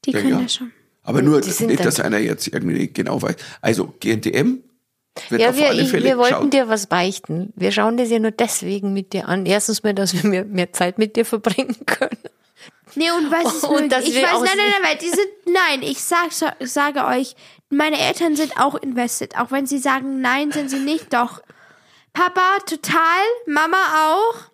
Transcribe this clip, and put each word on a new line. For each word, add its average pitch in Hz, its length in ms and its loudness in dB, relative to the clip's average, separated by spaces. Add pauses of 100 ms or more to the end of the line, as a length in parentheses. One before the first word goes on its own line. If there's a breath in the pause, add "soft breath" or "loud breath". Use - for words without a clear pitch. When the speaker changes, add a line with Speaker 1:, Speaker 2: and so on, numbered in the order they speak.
Speaker 1:
Die 277 80 -2
Speaker 2:
Ja, 208 80 0
Speaker 1:
können 262 120 2
Speaker 2:
ja. 254 100 2
Speaker 1:
das 247 120 -2
schon. 247 160 -8 (360)
Speaker 2:
Aber 123 140 2
nur, 147 220 6
Speaker 3:
Die 190 80 -4
sind 214 180 -2
Speaker 2:
nicht, - 160 2
dass - 120 2
Speaker 3:
dann - 100 0
Speaker 2:
einer 104 120 0
jetzt 110 300 -2
irgendwie - 300 -2
nicht - 160 -4
genau - 260 -2
weiß. - 160 -2 (240 loud breath)
Also, 104 400 -2
G - 100 -2
N 107 120 0
T - 100 -2
M 247 300 0 (640 loud breath)
wird - 140 0
Speaker 3:
Ja, 240 80 4
Speaker 2:
auf 254 60 -2
Speaker 3:
wir, 294 120 2
Speaker 2:
alle - 140 2
Speaker 3:
ich, 262 80 0
Speaker 2:
Fälle - 160 0
Speaker 3:
wir 262 120 4
wollten 247 160 4
Speaker 2:
geschaut. 285 200 0
Speaker 3:
dir 262 140 2
was 208 180 -2
beichten. 180 720 -2
Wir 196 160 0
schauen 214 260 0
das 247 120 0
ja 233 80 2
nur 220 120 2
deswegen 202 640 -2
mit 196 180 -6
dir - 160 -6
an. 185 180 -2
Erstens 208 360 0
mal, 208 120 0
dass 190 200 0
wir 175 140 0
mehr, 190 160 0
mehr 185 280 -2
Zeit 180 260 0
mit 214 180 0
dir 226 100 2
verbringen 226 500 -2 (100)
können. - 300 -2 (760 loud breath)
Speaker 1:
Nee, 330 160 0
und 330 200 0
was 330 240 2
ist 320 100 -2
Speaker 3:
Und 285 80 0
Speaker 1:
möglich? 285 180 2
Speaker 3:
dass 254 140 2
Speaker 1:
Ich 285 100 0
Speaker 3:
wir 262 80 4
Speaker 1:
weiß, - 100 4
Speaker 3:
auch 240 120 2
Speaker 1:
nein, 381 120 4
nein, 415 100 2
Speaker 3:
sehen 403 160 2
Speaker 1:
nein, 320 80 2
weil 302 80 -2
die 320 120 -6
sind, 381 180 2 (180)
nein, 349 440 2
ich 269 120 -6
sag, 339 640 -2
sage 285 400 -2
euch, 254 280 -2 (340 loud breath)
meine 294 300 0
Eltern - 380 2
sind 302 220 -2
auch 277 180 2
invested. 247 600 -4
Auch 247 140 -2
wenn 269 160 -2
sie 277 120 -2
sagen, 269 440 -2
nein, 277 300 0
sind 285 180 -4
sie 269 100 -4
nicht, 302 320 -2
doch. 240 300 -2 (720 soft breath)
Papa, 370 500 2
total, 320 320 -4 (500)
Mama 320 300 0 (380)
auch. 453 220 0 (180)